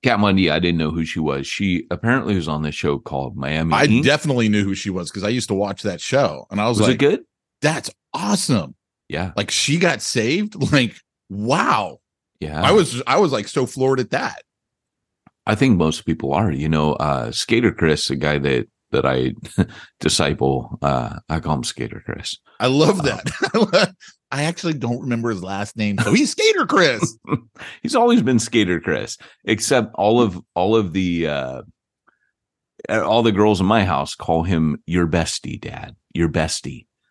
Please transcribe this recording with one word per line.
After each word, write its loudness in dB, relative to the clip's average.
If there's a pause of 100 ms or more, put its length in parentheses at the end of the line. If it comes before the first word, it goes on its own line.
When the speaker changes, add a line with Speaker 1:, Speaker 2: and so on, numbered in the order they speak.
Speaker 1:
Kat 2
Von 4
D, 4
I 2
didn't 2
know 0
who -4
she -6
was. -2
She -2
apparently 0
was -2
on -4
this -4
show -2
called -8
Miami -2
Speaker 2:
I 4
Speaker 1:
Ink. 4
Speaker 2:
definitely 0
knew 2
who -2
she -8
was -6
'cause -10
I -2
used -4
to -2
watch -4
that -4
show, -2
and -4
I 0
was 0
Speaker 1:
Was 4
it 4
Speaker 2:
like, 0
Speaker 1:
good? 4 (400)
Speaker 2:
"That's -2 (240)
awesome." 0 (340)
Speaker 1:
Yeah. -6
Speaker 2:
Like, -2
she 0
got 0
saved? -2
<laughs> 0
Like, 2 (340)
wow. -2 (400)
Speaker 1:
Yeah. -6
Speaker 2:
I 4
was, 2
I 2
was, 2
like, -4
so -2
floored -2
at -4
that. -4 (1040)
Speaker 1:
I 2
think 4
most 0
people -2
are. 2
You -2
know, 2
uh, -2
Skater 0
Chris, 0
the -2
guy 0
that, 0 (220)
that 0
I 0 (220)
<laughs> 4 (360)
disciple, 0
uh, -2
I -2
call -2
him -4
Skater -8
Chris. -10 (220)
Speaker 2:
I 0
love 4
Speaker 1:
Um, -2
Speaker 2:
that. 0 (160)
<laughs> -20
I -2
actually -2
don't -4
remember -2
his -4
last -6
name, 0
so 0
he's 2
Skater 0
Chris. 2 (120)
Speaker 1:
<laughs> -2 (480)
He's -6
always 6
been 4
Skater 2
Chris, -4 (260)
except 0
all 4
of, 0 (140)
all 2
of 2
the, 0
uh, -6 (1300)
all 2
the 4
girls 4
in 2
my 4
house -2
call 0
him 0
your 0
bestie, -4
Dad. -14 (180)
Your 2
bestie. -4 (240)